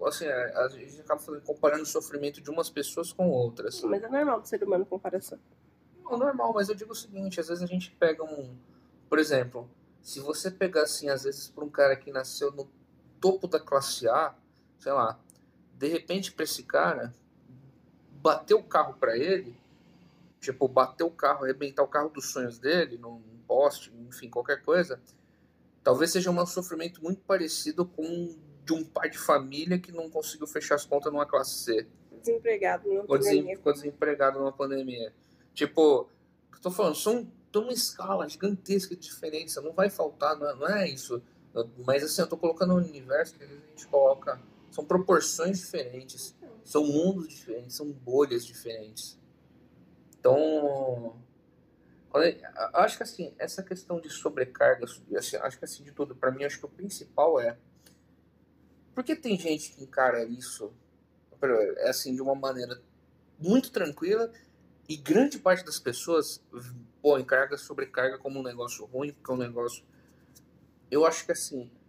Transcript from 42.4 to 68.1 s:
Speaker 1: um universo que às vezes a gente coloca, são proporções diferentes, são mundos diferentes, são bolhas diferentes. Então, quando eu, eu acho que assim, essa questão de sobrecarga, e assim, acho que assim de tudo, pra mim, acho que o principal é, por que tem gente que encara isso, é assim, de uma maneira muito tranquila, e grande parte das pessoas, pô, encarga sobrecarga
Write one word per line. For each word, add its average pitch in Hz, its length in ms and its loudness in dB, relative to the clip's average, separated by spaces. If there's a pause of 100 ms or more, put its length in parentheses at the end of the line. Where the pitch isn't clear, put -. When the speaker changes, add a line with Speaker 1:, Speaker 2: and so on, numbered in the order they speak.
Speaker 1:
um - 20 6
universo 151 600 0
que - 60 -20
às 143 80 -20
vezes 143 140 -20
a - 60 -20
gente - 180 -20
coloca, 135 520 4 (300)
são 147 140 -8
proporções 180 760 2
diferentes, 131 800 -10 (260)
são 147 220 2
mundos 160 440 2
diferentes, 123 460 -12
são 147 160 -8
bolhas 127 540 0
diferentes. 110 760 -14 (1000)
Então, 135 960 2 (920)
quando 151 160 2
eu, 170 140 4
eu - 120 -18 (240)
acho 208 220 4
que 233 60 -6
assim, 180 360 -12
essa 170 240 -8
questão 180 380 -8
de - 100 -14
sobrecarga, 127 760 0 (220)
e - 80 -4
assim, - 200 -6
acho - 220 -6
que - 60 -16
assim - 180 -12
de 143 100 -20
tudo, 135 220 -6
pra 131 160 0
mim, 135 140 -4
acho 143 140 -4
que - 80 -14
o - 20 -10
principal 160 720 2
é, 117 160 0 (1400)
por 254 80 -6
que 311 140 -2
tem 208 220 -2
gente 156 340 -4
que 139 100 -20
encara 123 420 2
isso, 117 480 -10 (1080)
é 117 100 2
assim, 127 260 -2
de 131 60 -2
uma 135 140 0
maneira 127 460 -6 (580)
muito 262 340 4
tranquila, 202 580 -2 (580)
e 156 80 -8
grande 202 420 4
parte 180 260 4
das - 140 -6
pessoas, 151 640 -2 (580)
pô, 143 160 6
encarga 135 400 2
sobrecarga 131 640 -4